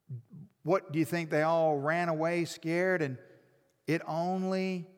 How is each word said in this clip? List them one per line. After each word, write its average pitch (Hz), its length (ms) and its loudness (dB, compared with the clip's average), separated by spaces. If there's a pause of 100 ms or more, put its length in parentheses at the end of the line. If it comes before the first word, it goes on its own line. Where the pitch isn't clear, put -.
(640)
what 175 300 2
do 156 60 0
you 160 60 2
think? 170 260 -2
They 151 120 2
all 160 340 4
ran 160 320 0
away 165 360 0
scared, 175 560 0
and 131 160 -2 (680)
it 165 200 0
only 185 800 -2 (120)